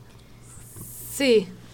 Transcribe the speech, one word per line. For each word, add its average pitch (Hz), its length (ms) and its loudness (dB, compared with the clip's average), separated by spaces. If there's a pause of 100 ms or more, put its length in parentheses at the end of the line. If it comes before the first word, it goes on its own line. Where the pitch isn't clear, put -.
(1120)
Sí, 226 340 4 (260)